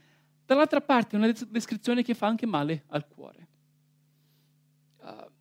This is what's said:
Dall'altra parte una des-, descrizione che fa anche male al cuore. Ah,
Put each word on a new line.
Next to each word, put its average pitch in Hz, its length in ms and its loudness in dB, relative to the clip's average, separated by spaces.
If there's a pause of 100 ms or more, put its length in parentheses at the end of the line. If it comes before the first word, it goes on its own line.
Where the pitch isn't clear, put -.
(460)
Dall'altra 294 360 4
parte 240 340 2
una 214 120 4
des-, 226 200 -2
descrizione 233 560 -2
che 240 100 -4
fa 208 140 -2
anche 226 180 0
male 156 420 -2
al 147 200 -6
cuore. - 400 -20 (1500)
Ah, - 260 -18 (140)